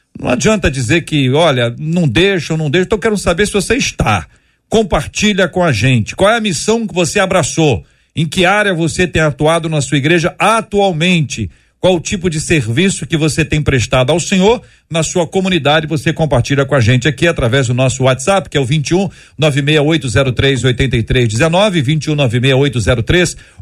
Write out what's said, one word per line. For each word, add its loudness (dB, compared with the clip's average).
Não -6
adianta 0
dizer 0
que, 0
olha, 2
não 0
deixa, 0
eu -2
não -2
deixo. 2
Então 0
eu -10
quero 0
saber 0
se -6
você 0
está. -2
Compartilha 0
com -2
a 2
gente. 0
Qual 2
é 2
a -4
missão -2
que -10
você -2
abraçou? 0
Em -2
que 0
área 2
você -2
tem -2
atuado 0
na -2
sua -2
igreja 0
atualmente? 0
Qual 2
o -4
tipo -4
de -4
serviço 0
que -2
você 0
tem -2
prestado 0
ao 0
Senhor 2
na -2
sua -2
comunidade? 0
Você -2
compartilha 0
com 0
a 2
gente 2
aqui 0
através 0
do -2
nosso 0
WhatsApp, 0
que -10
é 2
o -2
vinte -2
e 4
um, 0
nove 0
meia 2
oito 0
zero 0
três, 0
oitenta 0
e 0
três 0
dezenove, 2
vinte -2
e -4
um, 0
nove 0
meia 2
oito 0
zero 0
três, 0